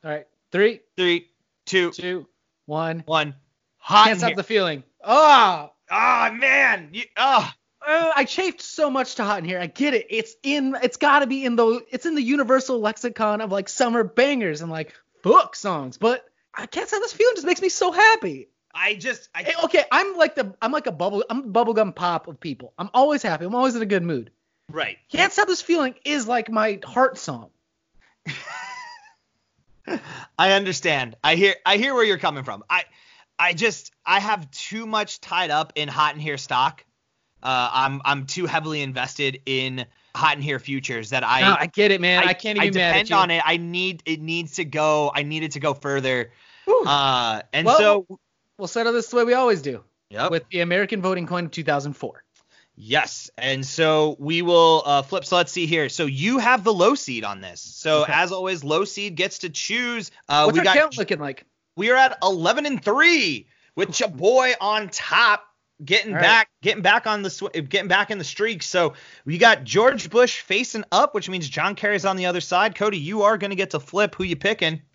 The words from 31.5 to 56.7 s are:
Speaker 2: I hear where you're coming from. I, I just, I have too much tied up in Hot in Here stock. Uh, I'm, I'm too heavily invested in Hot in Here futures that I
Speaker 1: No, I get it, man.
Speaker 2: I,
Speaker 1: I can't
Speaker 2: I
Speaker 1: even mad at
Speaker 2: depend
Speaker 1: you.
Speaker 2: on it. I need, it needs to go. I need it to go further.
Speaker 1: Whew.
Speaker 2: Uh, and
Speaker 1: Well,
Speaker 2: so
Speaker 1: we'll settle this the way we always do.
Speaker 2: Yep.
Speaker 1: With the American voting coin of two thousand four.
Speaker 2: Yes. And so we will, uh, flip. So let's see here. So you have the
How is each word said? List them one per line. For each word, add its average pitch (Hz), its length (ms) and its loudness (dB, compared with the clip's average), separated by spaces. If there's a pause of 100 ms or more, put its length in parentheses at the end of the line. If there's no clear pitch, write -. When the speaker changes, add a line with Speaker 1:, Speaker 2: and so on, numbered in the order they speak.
Speaker 2:
I 196 120 4
hear 269 160 0
where 240 100 2
you're 202 140 2
coming 147 260 -4
from. 107 260 -12
I, 180 140 -2 (540)
I 175 160 0
just, 185 380 -4 (140)
I 190 140 4
have 196 320 -4
too - 340 -12
much 214 360 -6
tied 175 300 -4
up 151 240 -2
in 147 120 -4
Hot 147 280 0
in 151 60 -12
Here 147 160 -6
stock. 135 480 -2 (580)
Uh, 127 300 0
I'm, 135 320 0
I'm 139 220 -2
too 180 180 -6
heavily 156 360 -4
invested 135 640 -6
in 131 400 -4 (300)
Hot 151 200 2
in 143 80 -10
Here 143 160 -4
futures 131 520 -8
that 131 120 -2
I 127 180 2
Speaker 1:
No, 196 180 6
I 151 80 -2
get 202 240 2
it, 190 100 0
man. 180 220 2
Speaker 2:
I, 180 80 2
Speaker 1:
I - 20 0
can't 208 260 -4
Speaker 2:
I 165 80 2
Speaker 1:
even 196 120 -2
mad 175 100 2
at 165 40 2
Speaker 2:
depend 208 160 0
Speaker 1:
you. 220 60 0
Speaker 2:
on 185 160 4
it. 170 140 0
I 170 120 2
need, 175 480 -6
it 160 160 -4
needs 165 340 -6
to 180 100 -4
go. 151 480 0
I 147 100 -2
need 156 200 -6
it 156 80 -8
to 147 80 -10
go 123 140 -2
further. 131 580 -2 (340)
Speaker 1:
Whew. 440 200 4
Speaker 2:
Uh, 131 560 2 (120)
and 156 120 0
Speaker 1:
Well, 240 120 6
Speaker 2:
so 208 420 2 (400)
Speaker 1:
we'll 190 80 -8
settle 233 260 -2
this 233 140 -2
the - 100 -12
way 240 60 4
we 240 100 2
always 247 280 2
do. 131 220 -10 (280)
Speaker 2:
Yep. 117 200 -2
Speaker 1:
With 165 180 -4
the 185 100 -4
American 180 420 -2
voting 180 240 -2
coin 175 200 -6
of 151 60 -12
two 165 120 -10
thousand 143 300 -2
four. - 300 -12 (520)
Speaker 2:
Yes. 117 600 -4
And 135 280 -4
so 156 540 2
we 160 220 -2
will, 165 440 6
uh, 143 180 4
flip. 175 220 -6
So 180 120 0
let's 170 140 2
see 180 160 -2
here. 156 220 0
So 165 160 -4
you 147 340 -2
have 240 240 -2
the 220 100 2